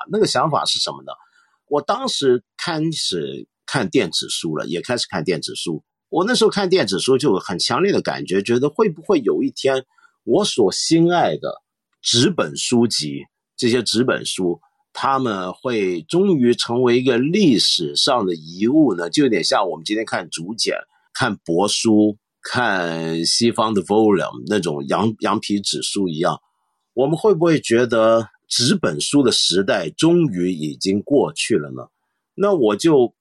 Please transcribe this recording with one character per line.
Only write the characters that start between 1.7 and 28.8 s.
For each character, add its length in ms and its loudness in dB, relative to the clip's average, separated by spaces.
当 260 -4
时 360 0
开 340 -4
始 560 -6
看 240 -2
电 220 0
子 180 -4
书 280 -6
了， 100 -6
也 140 -6
开 160 -4
始 120 -6
看 140 -4
电 180 -2
子 140 -10
书。 280 -8
我 160 0
那 100 0
时 80 2
候 60 6
看 200 -2
电 160 2
子 140 -2
书 180 2
就 140 2
有 80 2
很 180 -8
强 240 -2
烈 120 0
的 80 0
感 240 -6
觉， 180 -2
觉 160 0
得 80 0
会 220 0
不 120 -12
会 200 0
有 200 0
一 100 -2
天 340 -2
我 200 2
所 300 2
心 400 2
爱 240 0
的 240 -8
纸 280 2
本 280 -4
书 280 2
籍， 380 -4
这 140 0
些 120 2
纸 220 0
本 220 -2
书， 340 -4
他 260 -2
们 360 -4
会 480 -4
终 340 2
于 180 4
成 280 -2
为 180 4
一 40 -6
个 140 2
历 400 4
史 380 -2
上 300 2
的 100 -2
遗 320 -4
物 260 4
呢？ 160 -4
就 140 2
有 60 4
点 120 0
像 280 0
我 80 -8
们 80 -14
今 100 -2
天 100 -2
看 240 -6
竹 240 -10
简、 220 -4
看 320 -2
帛 240 0
书、 480 2
看 840 -2
西 240 2
方 240 0
的 80 0
volume 640 2
那 120 2
种 300 -4
羊， 300 0
羊 200 -2
皮 220 -4
纸 200 -6
书 280 -2
一 80 -6
样， 200 0
我 140 0
们 80 0
会 180 2
不 120 0
会 160 4
觉 260 2
得 400 4
纸 260 0
本 240 -2